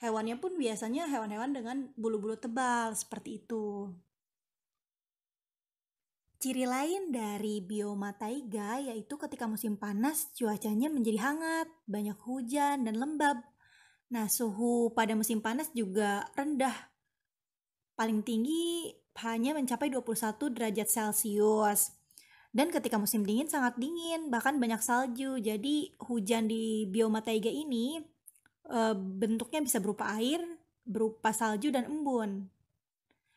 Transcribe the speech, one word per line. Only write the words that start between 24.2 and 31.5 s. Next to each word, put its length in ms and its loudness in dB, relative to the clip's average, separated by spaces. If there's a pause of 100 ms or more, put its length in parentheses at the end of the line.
bahkan 240 2
banyak 240 2
salju. 580 0
Jadi 540 0 (160)
hujan 400 2
di 400 0
bioma 320 4
taiga 320 0
ini, 480 -2 (720)
eh, 240 4
bentuknya 640 0
bisa 180 2
berupa 380 -2
air, 240 0 (480)
berupa 480 0
salju, 320 2